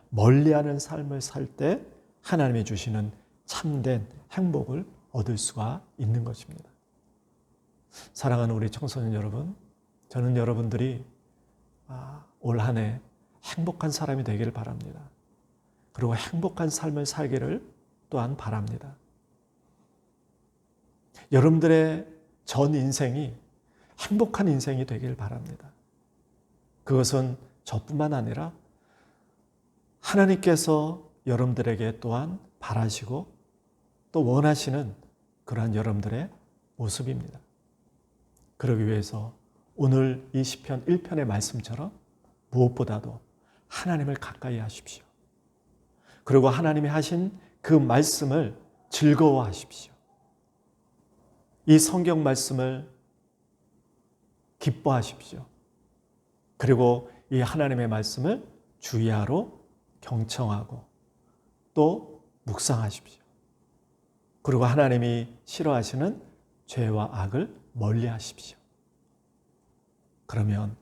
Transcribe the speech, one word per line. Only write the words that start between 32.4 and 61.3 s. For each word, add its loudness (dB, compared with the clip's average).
바라시고 -4
또 2
원하시는 2
그러한 -2
여러분들의 -2
모습입니다. -6
그러기 0
위해서 -4
오늘 2
이 0
시편 -8
일 2
편의 -2
말씀처럼 -6
무엇보다도 0
하나님을 -4
가까이 -8
하십시오. -12
그리고 8
하나님이 2
하신 -2
그 4
말씀을 4
즐거워하십시오. 4
이 12
성경 2
말씀을 0
기뻐하십시오. -2
그리고 4
이 0
하나님의 0
말씀을 -2
주야로 -2
경청하고 -4